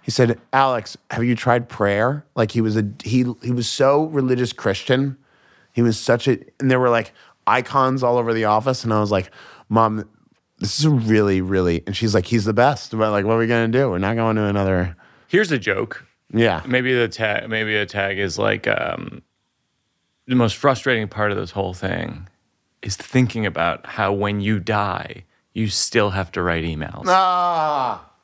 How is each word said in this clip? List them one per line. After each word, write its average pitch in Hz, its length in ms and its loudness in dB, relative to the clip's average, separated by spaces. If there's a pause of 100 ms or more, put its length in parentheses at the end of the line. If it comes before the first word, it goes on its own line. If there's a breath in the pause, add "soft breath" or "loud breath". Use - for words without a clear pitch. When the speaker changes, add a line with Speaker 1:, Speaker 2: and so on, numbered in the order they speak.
Speaker 1:
he - 100 -8
said, 117 300 2 (120)
"Alex, 131 440 0 (140)
have 117 140 -2
you 123 100 2
tried 120 340 0
prayer?" 110 560 0 (100)
Like, 110 180 0
he 117 80 0
was 110 160 0
a, 107 120 0 (160)
he, 123 220 2 (160)
he 117 80 -4
was 120 180 -2
so 139 360 2
religious 127 500 0
Christian. 131 640 -2 (540 soft breath)
He 120 100 2
was 113 160 2
such 120 300 0
a, 131 100 2 (220)
and 135 100 2
there 127 100 4
were, 127 80 4
like, 117 240 0 (340 soft breath)
icons 131 560 2
all 123 140 2
over 117 160 0
the 113 120 0
office, 110 400 0
and 110 100 0
I 107 60 4
was 104 100 0
like, 95 200 0 (380 loud breath)
"Mom, 107 400 2 (500)
this - 200 -4
is 147 80 2
really, 107 540 4
really," 92 460 0
and 92 100 -6
she's 107 180 0
like, 92 120 2
"He's 113 180 0
the 110 80 0
best." 120 440 0
But, 110 140 2
like, 101 140 0
"What 110 100 2
are 113 40 2
we 113 80 2
gonna 117 220 2
do? 127 220 2
We're 90 80 -2
not 101 180 0
going 113 200 0
to 107 80 0
another." 95 520 0 (320 soft breath)
Speaker 2:
Here's 185 240 2
a 135 60 0
joke. 101 460 -4 (280)
Speaker 1:
Yeah. 110 340 2
Speaker 2:
Maybe 127 280 0
the 117 140 2
ta-, 107 400 -4
maybe 110 280 -2
a 104 100 0
tag 98 320 -4
is, 95 200 -4
like, 104 280 0
um, - 560 -4 (1040)
the 127 100 0
most 117 200 2
frustrating 123 520 0
part 104 240 -2
of 101 40 -2
this 98 140 -6
whole 95 240 -4
thing 90 540 -6 (520)
is - 160 -6
thinking 117 480 0
about 85 420 -2
how 98 260 -2
when 101 280 -2
you 101 200 0
die, 101 640 -4 (280)
you 110 160 -2
still 104 420 0
have 95 220 -4
to 90 100 -4
write 82 220 0
emails. 78 420 -8
Speaker 1:
Ah. 175 1000 0 (160)